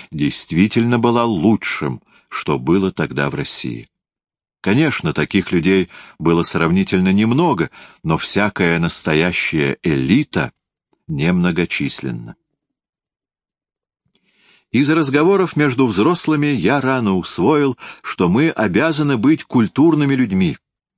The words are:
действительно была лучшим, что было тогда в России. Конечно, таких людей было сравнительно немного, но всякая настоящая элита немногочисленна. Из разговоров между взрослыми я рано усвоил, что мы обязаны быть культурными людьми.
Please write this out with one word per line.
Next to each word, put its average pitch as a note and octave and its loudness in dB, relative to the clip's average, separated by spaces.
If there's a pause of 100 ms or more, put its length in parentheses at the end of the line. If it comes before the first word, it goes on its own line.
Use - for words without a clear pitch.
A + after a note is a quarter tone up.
(100)
действительно G#2 0
была A#2 2
лучшим, F2+ -2 (300)
что - -4
было F#2 0
тогда C#2 -4
в C2+ -8
России. A#1+ -10 (720)
Конечно, A2+ 0
таких D#2 -2
людей F2+ 2 (280)
было E2+ 2
сравнительно F#2 0
немного, A2 0 (320)
но D#2 -2
всякая F#2+ 0
настоящая D#2+ 0
элита D#2+ 0 (560)
немногочисленна. F2 -2 (2250)
Из C3+ 2
разговоров D#3+ 2
между C3+ 2
взрослыми D3 0
я C3 0
рано B2+ 0
усвоил, C3 0 (260)
что - -2
мы C#3 2
обязаны C#3+ 0
быть C#3+ 2
культурными C#3 2
людьми. F#2+ 0 (420)